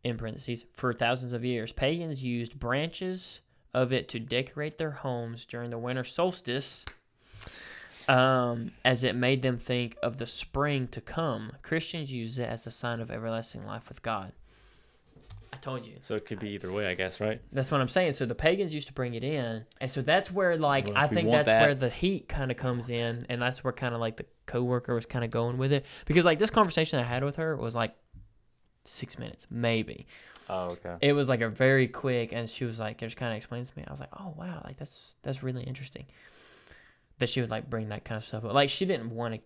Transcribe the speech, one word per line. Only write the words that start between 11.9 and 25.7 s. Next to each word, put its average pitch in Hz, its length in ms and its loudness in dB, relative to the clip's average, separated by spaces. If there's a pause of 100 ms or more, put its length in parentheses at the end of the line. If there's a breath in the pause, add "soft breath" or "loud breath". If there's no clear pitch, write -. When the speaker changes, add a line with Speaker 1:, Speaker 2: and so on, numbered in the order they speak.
Speaker 1:
use 117 260 -6
it 117 100 -2
as 113 180 -6
a 113 40 -10
sign 117 300 -4
of 117 120 -8
everlasting 113 520 -6
life 101 240 -10
with - 140 -16
God. 98 300 -4 (1200 soft breath)
I 135 60 -16
told 131 280 -8
you. 107 140 -18
Speaker 2:
So - 160 -4
it 104 80 -4
could 104 160 -8
be 104 100 -4
either 92 220 -6
way, 101 140 0
I 90 80 2
guess, 92 260 -2
right? 110 200 0 (120)
Speaker 1:
That's 135 180 -2
what 143 120 4
I'm 127 60 2
saying. 180 240 4
So 131 120 -2
the 117 100 -2
pagans 175 380 2
used 151 160 -6
to - 60 -20
bring 123 200 -2
it 113 80 -4
in, 120 440 -4 (140)
and 131 100 -2
so 139 100 -2
that's 165 320 4
where, 180 240 4
like, 143 300 4
Speaker 2:
Well, 104 100 0
Speaker 1:
I 139 80 8
Speaker 2:
if 143 60 2
we 110 60 2
Speaker 1:
think 110 120 4
Speaker 2:
want 147 180 6
Speaker 1:
that's 113 140 8
where 139 140 8
Speaker 2:
that 127 60 -4
Speaker 1:
the 123 100 2
heat - 380 0
kinda 131 260 0
comes 123 340 -2
in, 117 400 -2
and 120 140 -2
that's 127 200 0
where 127 100 0
kinda, 120 260 -2
like, 113 180 -2
the - 80 -10 (220)
coworker 123 480 0
was 113 100 0
kinda 120 240 -2
going 120 300 0
with 135 140 4